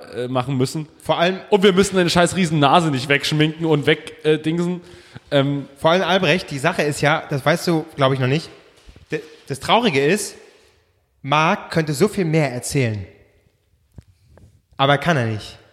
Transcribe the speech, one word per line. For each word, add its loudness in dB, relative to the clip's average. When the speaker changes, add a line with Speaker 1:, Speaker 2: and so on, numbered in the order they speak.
Speaker 1:
äh, -6
machen -2
müssen. -2
Speaker 2:
Vor 0
allem 0
Speaker 1:
Und 4
wir 6
müssen 2
deine 2
scheiß 2
riesen 0
Nase 4
nicht -4
wegschminken 0
und 2
weg, 0
äh, 2
dingsen. -4
Ähm, 0
Speaker 2:
Vor 2
allem, 2
Albrecht, 0
die -6
Sache -2
ist -4
ja, 0
das -4
weißt 0
du, 0
glaub 2
ich, -2
noch 0
nicht. -2
D-, -6
das -8
Traurige 0
ist, -2
Marc 0
könnte -2
so 2
viel -4
mehr 0
erzählen. -4
Aber 2
kann 0
er 0
nicht. -8